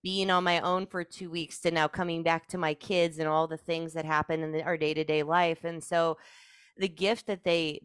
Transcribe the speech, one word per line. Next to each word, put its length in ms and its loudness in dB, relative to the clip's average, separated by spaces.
being 280 0
on 140 4
my 160 2
own 260 0
for 160 -6
two 280 -12
weeks 300 -8
to 100 0
now 180 4
coming 340 -4
back 260 0
to 100 -6
my 160 0
kids 440 0
and 100 0
all 180 2
the 100 -6
things 380 -6
that 100 -4
happen 380 0
in 100 -4
the, 100 -2
our 140 -2
day-to-day 460 0
life. 420 2
And 180 -8
so 360 0
the 120 -2
gift 380 -2
that 180 -4
they, 400 2